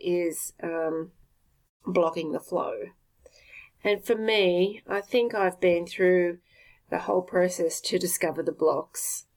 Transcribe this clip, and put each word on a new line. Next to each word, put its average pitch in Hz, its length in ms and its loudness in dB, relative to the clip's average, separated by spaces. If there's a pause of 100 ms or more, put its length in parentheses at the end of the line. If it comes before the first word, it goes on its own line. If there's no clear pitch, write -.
is, 175 500 -2 (100)
um, 165 500 -4 (760)
blocking 165 460 0
the 165 80 -4
flow. - 320 -4 (1120)
And 208 180 0
for 233 120 0
me, 208 680 2
I 202 140 -4
think 233 340 0
I've 190 280 0
been 175 260 4
through 180 520 2 (500)
the - 100 -4
whole 190 220 0
process 180 600 0
to - 160 -2
discover 170 460 -2
the 165 80 -2
blocks. - 840 -2